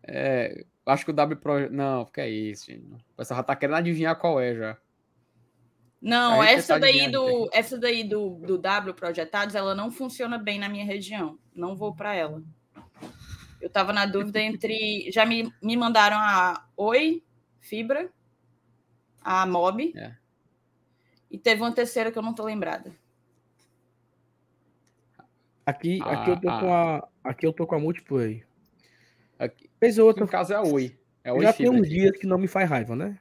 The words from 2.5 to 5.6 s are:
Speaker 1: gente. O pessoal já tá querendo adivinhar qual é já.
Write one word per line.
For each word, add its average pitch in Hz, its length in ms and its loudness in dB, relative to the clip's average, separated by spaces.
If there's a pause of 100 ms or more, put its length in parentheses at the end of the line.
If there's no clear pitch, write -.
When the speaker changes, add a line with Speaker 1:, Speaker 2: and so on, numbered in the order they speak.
Speaker 1:
gente. - 180 -20
O - 320 -20
pessoal 120 220 -6
já 131 60 -4
tá 139 100 -2
querendo 143 220 0
adivinhar 160 420 0
qual 160 220 2
é 123 160 -2
já. 110 220 -8 (1200)